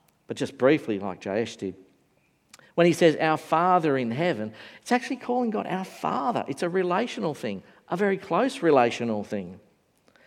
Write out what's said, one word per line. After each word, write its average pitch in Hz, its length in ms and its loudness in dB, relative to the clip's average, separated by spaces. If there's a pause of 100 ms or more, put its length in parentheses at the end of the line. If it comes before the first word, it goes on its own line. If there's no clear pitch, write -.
(280)
but 117 80 -8
just - 200 -6
briefly, 127 440 2
like 95 200 -8
Jayesh 110 380 -4
did. 95 160 -8 (1040)
When 175 100 6
he 175 60 6
says, 156 280 6
"Our 156 160 2
Father 165 640 2
in 120 120 -2
heaven," 117 420 -2 (280)
it's - 120 -4
actually 247 240 -2
calling 247 340 -4
God 208 160 -4
our 185 180 -6
Father. 233 640 -4
It's - 160 -6
a 180 60 -2
relational 185 640 -2
thing, 101 280 -8 (260)
a 175 80 -2
very 196 220 0
close 240 440 -2
relational 120 600 2
thing. 92 360 -8 (640)